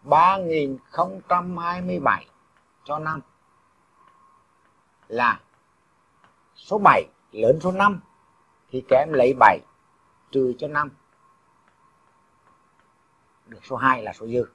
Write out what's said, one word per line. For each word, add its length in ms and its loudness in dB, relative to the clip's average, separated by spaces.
ba 360 4
nghìn 400 -4
không 380 -6
trăm 280 -2
hai 260 -6
mươi 180 -6
bảy 260 -2
cho 140 -6
năm 220 -8
là 320 -2
số 220 -8
bảy 260 4
lớn 300 2
số 100 -4
năm 280 0
thì 180 -8
các 80 4
em 160 2
lấy 280 2
bảy 200 6
trừ 280 -2
cho 100 -10
năm 220 -6
được 180 -20
số 120 -10
hai 260 0
là 100 -12
số 140 -16
dư. 180 -4